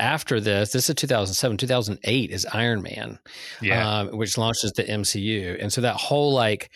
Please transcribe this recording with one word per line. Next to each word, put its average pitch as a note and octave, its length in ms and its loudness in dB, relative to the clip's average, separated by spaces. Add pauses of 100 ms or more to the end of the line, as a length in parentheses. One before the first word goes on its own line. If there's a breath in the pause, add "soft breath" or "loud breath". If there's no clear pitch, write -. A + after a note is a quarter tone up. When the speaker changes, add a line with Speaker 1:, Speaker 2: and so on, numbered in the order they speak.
Speaker 1:
after C3 380 0
this, G#2 320 2
this B2+ 160 2
is D#3+ 80 0
two - 100 -2
thousand G#2 280 2
seven, A#2 220 0
two B2 120 -2
thousand A#2 340 0
eight A2+ 300 2
is G2 140 -4
Iron A2+ 360 0
Man, G#2+ 380 -10 (420 loud breath)
Speaker 2:
Yeah. G#2 380 2
Speaker 1:
um, G2+ 160 -4
which G#2+ 200 -2
launches A2+ 360 0
the - 160 -2
M G#2 160 -2
C G2+ 160 -2
U. G2 400 -2
And G2+ 120 -2
so - 100 0
that A#2 120 2
whole, C#3+ 380 2
like, A2+ 440 2